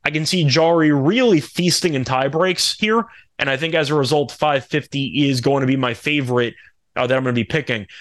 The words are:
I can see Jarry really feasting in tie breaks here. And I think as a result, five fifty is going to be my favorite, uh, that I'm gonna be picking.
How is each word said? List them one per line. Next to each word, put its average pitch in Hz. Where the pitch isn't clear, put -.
I 147
can 156
see 175
Jarry 160
really 175
feasting 175
in 131
tie 131
breaks 175
here. 220
And 139
I 135
think 160
as 151
a 156
result, 143
five 147
fifty 139
is 127
going 139
to 131
be 135
my 127
favorite, 123
uh, 123
that 127
I'm 131
gonna 127
be 117
picking. 120